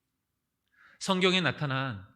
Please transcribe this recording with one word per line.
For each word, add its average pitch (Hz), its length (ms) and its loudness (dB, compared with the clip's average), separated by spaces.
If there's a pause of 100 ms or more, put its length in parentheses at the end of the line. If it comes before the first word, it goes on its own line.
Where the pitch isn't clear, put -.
(1000)
성경에 185 400 2
나타난 135 760 -2